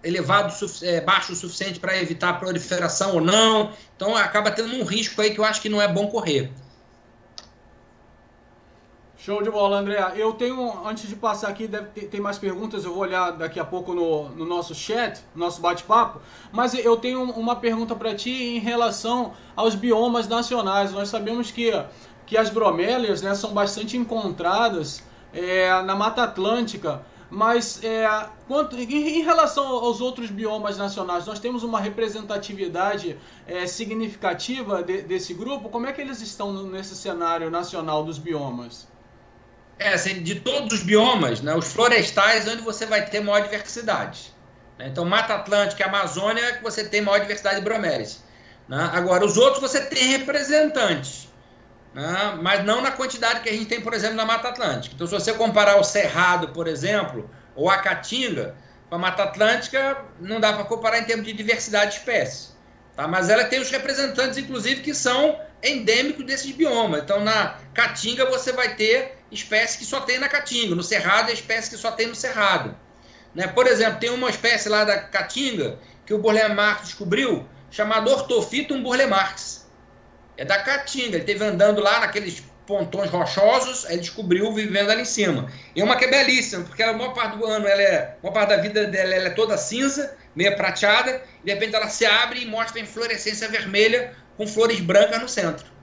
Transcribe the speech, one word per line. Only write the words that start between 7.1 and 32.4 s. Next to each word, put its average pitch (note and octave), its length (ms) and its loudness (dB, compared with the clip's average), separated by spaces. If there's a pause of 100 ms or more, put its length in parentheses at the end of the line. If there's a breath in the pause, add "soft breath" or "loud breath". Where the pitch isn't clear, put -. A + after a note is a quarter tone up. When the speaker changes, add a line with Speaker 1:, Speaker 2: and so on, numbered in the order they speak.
Speaker 2:
Show G3+ 240 -4
de G#3+ 80 0
bola, G3+ 300 2
André. G3+ 180 -2 (180)
Eu G#3+ 180 0
tenho, A#3+ 520 -4
antes G#3+ 240 -8
de G#3 60 -10
passar G#3+ 340 -2
aqui, G#3+ 180 -8
deve G#3 200 -8
ter, - 140 -14
tem G3+ 180 -8
mais G3+ 180 -4
perguntas, G3+ 480 -6
eu F3+ 80 -6
vou F#3+ 80 -4
olhar F#3 300 0
daqui D#3+ 280 -6
a D#3 60 -4
pouco F3+ 300 -6
no, D#3 340 0
no D#3+ 160 -8
nosso E3+ 300 -4
chat, A3+ 460 -4 (120)
no E3 100 -6
nosso E3+ 160 -4
bate-papo, F3 600 2 (300 loud breath)
mas A#3+ 240 0
eu A#3 220 4
tenho B3+ 260 -2
uma A#3+ 320 -2
pergunta A3+ 400 -2
pra G#3+ 180 -4
ti G3+ 160 -6
em A#3+ 300 -4
relação A#3 760 0 (220 loud breath)
aos A3 180 2
biomas A#3 540 2
nacionais. G#3+ 640 0
Nós G3+ 180 -4
sabemos A3+ 400 -4
que, A#3 220 0 (560 loud breath)
que A3 100 2
as G#3+ 140 4
bromélias, G3+ 720 2
né, G3 100 0
são G3+ 220 -4
bastante G#3 420 -2
encontradas, G3+ 1040 -2 (320 loud breath)
é, F#3 480 2
na F#3+ 140 -2
Mata A3 260 0
Atlântica, G#3 800 -2 (260 loud breath)
mas, A3+ 560 0
é, A3+ 240 2 (400)
quanto, C4+ 300 0
em, D4 400 0
em D#4+ 60 2
relação D4+ 420 4
aos A#3+ 340 0
outros B3 300 -6
biomas G#3 480 -4
nacionais, F3+ 480 -4
nós G#3 140 -10
temos A#3+ 240 -4
uma A3+ 180 -2
representatividade, G3+ 1400 -4 (300 loud breath)